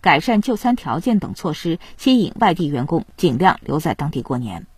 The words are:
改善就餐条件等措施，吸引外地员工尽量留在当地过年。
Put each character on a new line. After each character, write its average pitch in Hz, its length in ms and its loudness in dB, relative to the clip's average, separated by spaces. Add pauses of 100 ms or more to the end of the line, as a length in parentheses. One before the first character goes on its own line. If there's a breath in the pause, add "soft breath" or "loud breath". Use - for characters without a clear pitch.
改 156 180 4
善 214 220 2
就 233 140 0
餐 147 200 0
条 135 240 -4
件 220 180 2
等 - 140 -4
措 - 220 -4
施， 165 240 -2 (180 loud breath)
吸 254 220 4
引 - 200 0
外 208 140 4
地 170 140 0
员 139 180 -2
工 147 220 -2 (100)
尽 135 220 2
量 180 260 4
留 151 160 -2
在 156 140 -2
当 151 160 -4
地 135 100 -6
过 123 160 -4
年。 107 300 -8 (120)